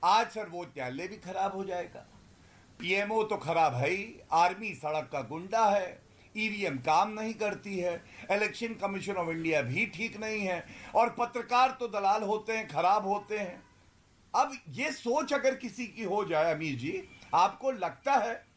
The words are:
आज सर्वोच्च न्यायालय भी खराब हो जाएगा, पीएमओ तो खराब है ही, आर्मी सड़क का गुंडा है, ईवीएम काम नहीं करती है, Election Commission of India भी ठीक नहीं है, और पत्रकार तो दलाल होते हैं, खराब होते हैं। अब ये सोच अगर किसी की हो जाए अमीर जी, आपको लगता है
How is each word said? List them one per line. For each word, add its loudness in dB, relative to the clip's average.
आज 6
सर्वोच्च -10
न्यायालय -6
भी -12
खराब -4
हो -4
जाएगा, -8
पीएमओ 0
तो 0
खराब 2
है 2
ही, -4
आर्मी 2
सड़क -4
का -4
गुंडा 0
है, 2
ईवीएम -2
काम 2
नहीं -4
करती -4
है, -2
Election 0
Commission -4
of -2
India 0
भी 0
ठीक -8
नहीं -4
है, -4
और 6
पत्रकार 2
तो -4
दलाल 2
होते -2
हैं, -4
खराब 4
होते -2
हैं। -8
अब 2
ये -4
सोच 0
अगर 4
किसी -8
की -10
हो 0
जाए 4
अमीर -2
जी, -6
आपको 4
लगता -2
है 0